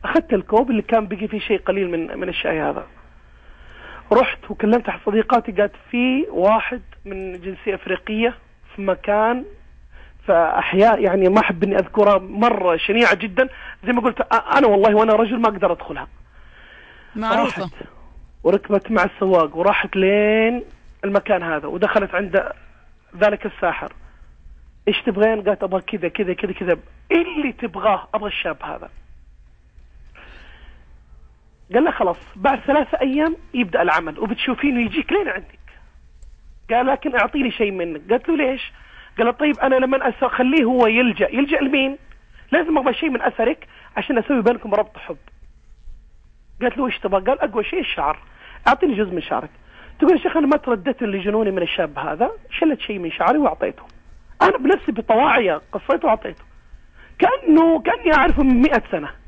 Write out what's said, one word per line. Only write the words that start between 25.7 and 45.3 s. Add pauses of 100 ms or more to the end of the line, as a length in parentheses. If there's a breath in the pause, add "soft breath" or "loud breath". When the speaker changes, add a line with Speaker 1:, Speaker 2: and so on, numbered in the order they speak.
Speaker 1:
كذا،
كذا،
كذا،
كذا". (320)
"إيه
اللي
تبغاه؟"
"أبغى
الشاب
هذا". (2750 soft breath)
قال
لها:
"خلاص، (200)
بعد
ثلاثة
أيام (180)
يبدأ
العمل
وبتشوفينه
يجيك
لين
عندك". (1120)
قال:
"لكن
أعطيني
شيء
منك". (100)
قالت
له:
"ليش؟" (460 loud breath)
قال:
"طيب
أنا
لما
أس-،
أخليه
هو
يلجأ".
"يلجأ
لمين؟" (540 soft breath)
"لازم
أبغى
شيء
من
أثرك (280 loud breath)
عشان
أسوي
بينكم
ربط
حب". (1500)